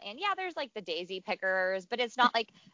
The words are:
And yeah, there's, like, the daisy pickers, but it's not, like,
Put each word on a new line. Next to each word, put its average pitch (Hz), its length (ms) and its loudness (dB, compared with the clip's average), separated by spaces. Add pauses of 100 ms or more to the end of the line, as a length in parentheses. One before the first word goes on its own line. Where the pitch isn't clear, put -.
And 214 140 -10
yeah, 392 180 0
there's, 370 200 -4
like, 285 180 -4
the 214 80 -6
daisy 180 380 -4
pickers, 190 680 0
but 247 140 -2
it's 233 160 -2
not, 247 180 6
like, 233 160 0 (240)